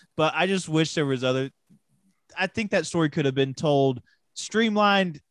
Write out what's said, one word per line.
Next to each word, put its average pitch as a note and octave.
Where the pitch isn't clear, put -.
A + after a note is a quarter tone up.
but D#3
I E3
just F#3+
wish D#3+
there D#3
was C3
other, C3
I F#3
think G#3+
that F3
story E3
could D3+
have C3+
been C3+
told C#3
streamlined G#3